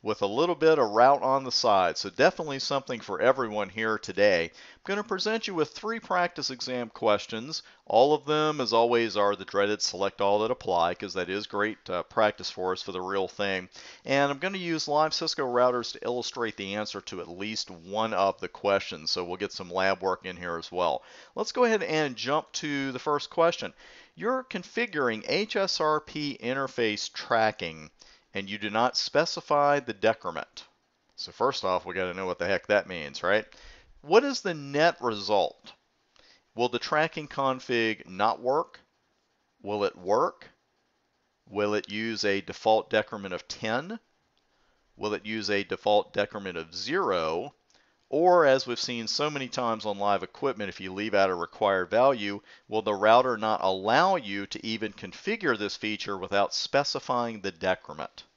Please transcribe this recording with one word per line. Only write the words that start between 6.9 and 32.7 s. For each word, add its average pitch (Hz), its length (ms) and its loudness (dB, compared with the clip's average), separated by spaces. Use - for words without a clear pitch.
questions. 113 760 -2
All 135 260 6
of 139 100 -2
them, 151 360 0
as 110 120 0
always, 117 440 4
are 101 180 4
the 95 100 -8
dreaded 101 380 0
select 95 380 -2
all 101 200 4
that 110 120 0
apply, 87 420 0
'cause 90 200 -10
that 90 140 -2
is 101 200 -4
great, 104 420 -4
uh, 90 140 -4
practice 107 460 0
for 92 220 -4
us 92 100 -6
for 101 100 -8
the 92 80 -4
real 95 260 -2
thing. 95 420 -4
And 139 260 2
I'm 139 80 -4
gonna 190 200 -4
use 165 280 -4
live 151 280 2
Cisco 156 300 -4
routers 123 480 2
to - 120 -14
illustrate 120 520 -4
the 98 200 -6
answer 104 240 -6
to 92 200 -12
at 82 80 -10
least 101 420 -8
one 98 440 -4
of 95 260 2
the 95 80 -8
questions. 95 640 -2
So 90 140 -2
we'll 87 120 -8
get 98 160 -6
some 87 200 -12
lab 95 300 2
work 92 220 -2
in 90 120 -10
here 87 200 -8
as 85 140 -10
well. 87 320 0
Let's - 180 -6
go 247 120 2
ahead 220 180 2
and 151 320 -2
jump 131 380 -2
to 139 400 -4
the 127 80 -8
first 147 300 -2
question. 165 420 0
You're 254 300 -4
configuring 165 840 -2
H 202 280 0
S 196 240 0
R 156 200 2
P 147 400 -8
interface 120 720 -2
tracking, 87 760 -2
and 98 160 -6
you 101 80 -6
do 104 140 -4
not 117 260 2
specify 143 840 2
the 120 140 -6
decrement. 98 720 -2
So - 160 -12
first 131 320 0
off, 92 200 0
we 92 100 -8
gotta 92 200 -2
know 95 120 -6
what 90 120 -4
the 85 80 -2
heck 92 220 0
that 98 200 4